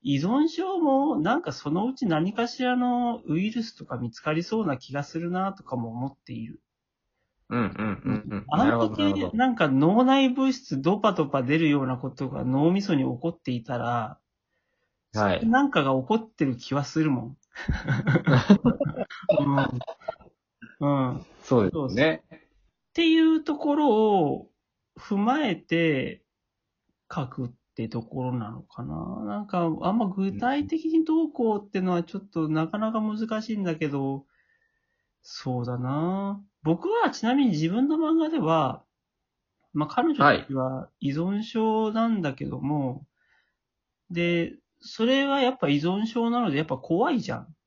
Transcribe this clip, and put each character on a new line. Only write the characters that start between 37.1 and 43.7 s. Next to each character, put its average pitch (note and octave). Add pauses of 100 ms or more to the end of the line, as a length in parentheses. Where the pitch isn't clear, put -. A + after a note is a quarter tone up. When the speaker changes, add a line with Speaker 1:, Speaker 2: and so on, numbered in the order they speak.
Speaker 1:
ち -
な A#3+
み C#4
に A3
自 D#3+
分 B3
の D#4
漫 D#4+
画 D#4
で D#4+
は、 D#3+ (880)
ま D3
あ、 D3+
彼 D#4
女 D4
た D3
ち C#3
は C3 (100)
依 C#3
存 G3
症 A3
な A3+
ん G#3
だ C#3
け C3+
ど B2+
も、 C#3+
Speaker 2:
は - (1080)